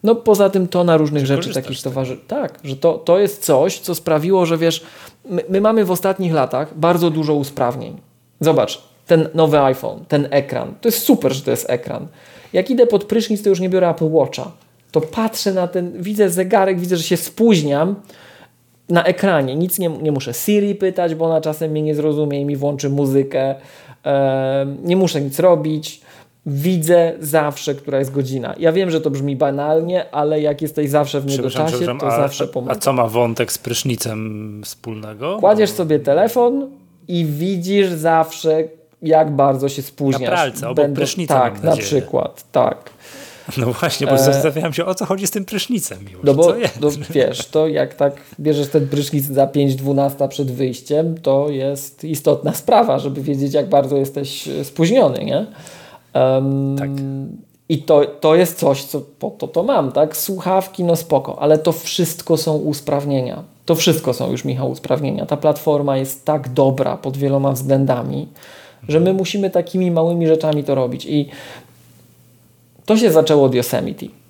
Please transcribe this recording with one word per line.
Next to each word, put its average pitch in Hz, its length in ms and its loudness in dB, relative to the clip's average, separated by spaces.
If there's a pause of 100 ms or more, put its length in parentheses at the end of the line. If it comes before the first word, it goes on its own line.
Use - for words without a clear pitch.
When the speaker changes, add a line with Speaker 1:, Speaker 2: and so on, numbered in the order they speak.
Speaker 1:
No 220 120 4
poza 202 340 4
tym 190 180 0
to 180 160 0
na 170 140 4
różnych 147 260 2
Speaker 2:
Czy 131 40 -2
Speaker 1:
rzeczy 135 120 2
Speaker 2:
korzystasz 131 240 -4
Speaker 1:
takich 135 160 -10
Speaker 2:
z - 40 -14
tego? 131 100 -6
Speaker 1:
towarzy-, 131 240 -6 (100)
tak, 247 360 -6
że 135 120 -8
to, 165 180 2
to 196 260 2
jest 202 240 0
coś, 160 360 2
co 175 160 -6
sprawiło, 170 500 2
że 165 120 0
wiesz, 160 260 0 (460)
my, 180 200 -4
my 196 120 0
mamy 220 240 4
w 185 60 -2
ostatnich 185 420 0
latach 143 440 -2
bardzo 170 320 2
dużo 151 240 0
usprawnień. 131 640 -2 (420)
Zobacz, - 420 2 (260)
ten 160 260 4
nowy 151 260 4
iPhone, 131 480 0
ten 143 240 0
ekran, 139 500 -2
to 240 60 0
jest - 160 0
super, 139 300 4
że 135 80 -6
to 131 100 -2
jest - 180 -4
ekran. 123 380 -4 (460)
Jak 185 160 0
idę 240 180 6
pod 202 160 2
prysznic, 214 400 -2
to 208 60 2
już 185 100 2
nie 180 100 -2
biorę 180 200 2
Apple 160 220 -2
Watcha. 143 400 0 (400)
To 156 100 2
patrzę 220 520 -2
na 180 140 0
ten, 180 340 -6
widzę 208 280 2
zegarek, 190 500 2
widzę, 180 180 0
że 160 60 -2
się 175 140 0
spóźniam 170 760 2 (960)
na 170 140 2
ekranie. 170 520 2
Nic 185 240 -2
nie, 175 100 -2
nie 151 220 -2
muszę 131 220 -4
Siri 202 420 0
pytać, 185 400 0
bo 165 100 -2
ona 160 160 2
czasem 156 300 -4
mnie 151 100 -2
nie 151 140 0
zrozumie 147 460 0
i 143 40 -2
mi 143 100 -2
włączy 139 340 -2
muzykę. 135 680 0 (480)
Em, 139 800 0
nie 175 120 2
muszę 175 260 2
nic 139 180 -4
robić. 156 640 2 (440)
Widzę 165 760 2
zawsze, 147 560 -2
która 139 240 -4
jest 135 120 -4
godzina. 131 480 -4
Ja 165 120 4
wiem, 180 200 0
że 160 100 0
to 156 100 -2
brzmi 139 240 -2
banalnie, 151 760 0
ale 151 300 0
jak 147 200 -2
jesteś 151 280 -2
zawsze 143 320 0
w 139 40 -8
Speaker 2:
Przepraszam, 135 400 -2
Speaker 1:
niedoczasie, 160 200 -2
Speaker 2:
przepraszam, 135 140 -4
Speaker 1:
to 120 160 0
Speaker 2:
a, 120 60 2
Speaker 1:
zawsze 139 220 -2
Speaker 2:
a, 120 40 -4
Speaker 1:
pomaga. 127 260 -6
Speaker 2:
a 110 60 -6
co 139 140 0
ma 123 140 2
wątek 117 440 0
z - 60 -6
prysznicem 110 1080 -6
wspólnego? 107 760 -10
Speaker 1:
Kładziesz 208 320 4
Speaker 2:
Bo - 60 -8
Speaker 1:
sobie 156 220 2
telefon 233 720 2 (380)
i 170 180 -2
widzisz 185 640 0
zawsze, 160 720 0 (380)
jak 156 340 4
bardzo 135 340 2
się 139 120 -8
spóźniasz. 135 400 -2
Speaker 2:
Na 127 60 -2
pralce, 151 380 0
obok 123 100 -4
Speaker 1:
Będą 143 200 2
Speaker 2:
prysznica, 156 440 -2
Speaker 1:
tak, 123 140 2
Speaker 2:
mam 101 100 -10
Speaker 1:
na 160 60 2
Speaker 2:
nadzieję. 156 180 0
Speaker 1:
przykład, - 640 -2
tak. - 380 0 (680)
Speaker 2:
No 123 160 0
właśnie, 139 340 -2
bo 135 60 2
Speaker 1:
E, 135 40 4
Speaker 2:
zastanawiałem 139 560 2
się, 170 120 -2
o 185 100 -2
co - 100 -6
chodzi 196 220 -2
z - 40 -4
tym 196 140 -6
prysznicem, 202 520 -6 (120)
Miłosz, - 160 -14
Speaker 1:
no 139 80 6
bo, 156 100 4
Speaker 2:
co 175 140 4
jest? 220 240 -4
Speaker 1:
no 147 80 2 (200)
wiesz, 135 360 0
to 156 220 0
jak 139 260 -2
tak 143 200 0 (260)
bierzesz 147 280 0
ten 139 200 2
prysznic 143 380 -2
za 135 220 2
pięć 139 280 0
dwunasta 139 520 -2
przed 139 240 -4
wyjściem, 147 720 -2
to 143 280 2
jest 139 540 -6
istotna 147 500 0
sprawa, 226 460 2
żeby 139 220 -6
wiedzieć, 139 320 -2
jak 139 160 0
bardzo 139 280 2
jesteś, 139 500 -6
e, 147 180 -6
spóźniony, 170 600 2
nie? 143 200 -2 (680)
Em, 135 680 0
Speaker 2:
Tak. 139 100 -6 (800)
Speaker 1:
i 160 80 0
to, 147 280 4
to 156 300 2
jest 175 240 2
coś, 139 240 2
co - 180 -8 (180)
po - 100 -6
to, - 180 -8
to 170 160 -2
mam, 190 280 0
tak? 156 260 0
Słuchawki, 185 680 -2
no 170 120 2
spoko, 156 440 -2
ale 151 180 4
to 156 140 0
wszystko - 640 -2
są 156 200 -2
usprawnienia. 143 840 -4 (220)
To 165 100 2
wszystko 156 380 2
są 123 180 -4
już, 127 140 -6
Michał, 131 260 -2
usprawnienia. 139 540 -4
Ta 147 120 -4
platforma 147 600 0
jest 135 280 -6
tak 135 280 -2
dobra 135 440 2
pod 135 200 -8
wieloma 139 340 0
względami, 135 760 0 (600)
że 151 120 2
my 185 140 4
musimy 190 360 -2
takimi 180 420 0
małymi 170 360 0
rzeczami 156 360 2
to 139 120 0
robić. 127 300 -2
I 147 240 -2 (1600)
to 220 120 4
się 220 140 4
zaczęło 151 340 6
od 127 100 2
Yosemite. - 500 -2 (240)